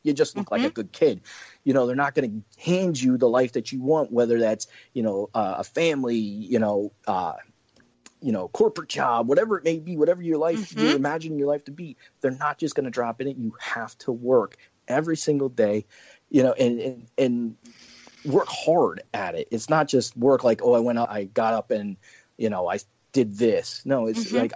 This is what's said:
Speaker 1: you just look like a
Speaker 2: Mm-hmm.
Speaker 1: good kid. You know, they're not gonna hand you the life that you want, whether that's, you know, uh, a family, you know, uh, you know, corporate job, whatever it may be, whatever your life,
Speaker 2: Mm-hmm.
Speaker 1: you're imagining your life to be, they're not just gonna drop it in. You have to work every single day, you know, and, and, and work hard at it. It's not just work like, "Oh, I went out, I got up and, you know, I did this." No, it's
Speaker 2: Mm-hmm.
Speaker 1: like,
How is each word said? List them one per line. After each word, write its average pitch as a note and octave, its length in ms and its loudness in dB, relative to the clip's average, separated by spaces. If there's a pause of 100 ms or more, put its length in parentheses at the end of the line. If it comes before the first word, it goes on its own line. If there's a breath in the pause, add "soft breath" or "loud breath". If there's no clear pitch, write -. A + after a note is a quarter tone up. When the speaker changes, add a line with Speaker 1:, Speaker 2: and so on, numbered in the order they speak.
Speaker 1:
you D3+ 80 2
just D3 240 0
look G3+ 160 -6
like A3 80 0
a C4 60 0
Speaker 2:
Mm-hmm. D#4+ 80 -6
Speaker 1:
good - 180 -8
kid. - 300 0 (420 loud breath)
You C3+ 100 2
know, B2+ 140 2
they're B2+ 80 -2
not C#3+ 180 -2
gonna A2 260 -2 (160)
hand F3 460 0
you B2+ 160 4
the B2 100 6
life B2 260 2
that B2 180 -6
you B2+ 100 -6
want, D3 300 0
whether A#2 260 4
that's, A2 300 0 (260 loud breath)
you B2 80 -2
know, G2+ 320 -2
uh, G#2 240 0
a - 60 -6
family, C#3+ 540 -2
you G#2 420 -2
know, G#2 320 0 (160)
uh, F2+ 240 -2 (920)
you C3+ 80 -2
know, F#2 160 -2
corporate G#3 420 0
job, A#2 400 0
whatever F#3+ 300 2
it - 60 -10
may E3 160 0
be, E3+ 160 -8
whatever E3+ 260 2
your E3 160 0
life, G3 320 -2
Speaker 2:
Mm-hmm. D#3 100 -10
Speaker 1:
you're A#3+ 140 4
imagining D#3+ 420 -4
your C#3+ 120 0
life D3 160 -2
to C#3 80 -16
be, D#3 240 -14 (240 soft breath)
they're D#3+ 100 0
not D3 280 -4
just D3+ 180 -4
gonna C3 140 -2
drop A#2 300 -4
it C3+ 60 -6
in. C3 160 -8
You A2 160 -6
have - 400 -10
to - 140 -4
work A#2+ 440 2 (300 soft breath)
every D#3 300 -2
single C#3+ 320 0
day, G#2+ 360 0 (460 soft breath)
you C3+ 140 6
know, B2 80 4
and, A#2+ 280 2
and, A#2+ 260 -8 (120)
and A#2+ 380 0 (680 loud breath)
work D3+ 240 2
hard D3 520 2 (140)
at F2+ 220 -4
it. D2+ 160 -4
It's A2+ 180 -4
not D#3 160 4
just B2+ 300 0
work B2+ 260 4
like, A2+ 200 4
"Oh, B2 120 6
I A#2 60 4
went A#2 180 0
out, A#2 100 0
I G#2 160 -6
got A2+ 300 0
up A2 160 -4
and, G#2 260 -4 (400 soft breath)
you A2 140 -2
know, F#2 180 -2
I G2+ 120 -4 (320)
did G#2+ 260 0
this." G#2+ 480 0
No, B2+ 220 0
it's A2 160 -2
Speaker 2:
Mm-hmm. G#2 120 -4
Speaker 1:
like, A#2+ 200 0